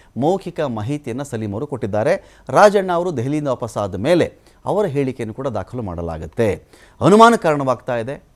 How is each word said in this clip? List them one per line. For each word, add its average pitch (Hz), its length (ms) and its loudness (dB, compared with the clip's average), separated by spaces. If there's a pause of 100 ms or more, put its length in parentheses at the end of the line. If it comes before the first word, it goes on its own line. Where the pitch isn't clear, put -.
(180)
ಮೌಖಿಕ 170 420 -2
ಮಾಹಿತಿಯನ್ನು 127 640 -6
ಸಲೀಂ 110 300 -6
ಅವರು 127 140 -6
ಕೊಟ್ಟಿದ್ದಾರೆ. 120 840 -4
ರಾಜಣ್ಣ 190 420 4
ಅವರು 175 260 -2
ದೆಹಲಿಯಿಂದ 143 300 -2
ವಾಪಸ್ 123 300 -4
ಆದ 104 180 -4
ಮೇಲೆ 135 380 2 (320)
ಅವರ 180 200 0
ಹೇಳಿಕೆಯನ್ನು 131 480 -4
ಕೂಡ 135 140 -8
ದಾಖಲು 110 340 -6
ಮಾಡಲಾಗುತ್ತೆ. 85 840 -4 (380)
ಅನುಮಾನ 226 340 8
ಕಾರಣವಾಗ್ತಾ 135 640 -2
ಇದೆ. 117 260 -8 (120)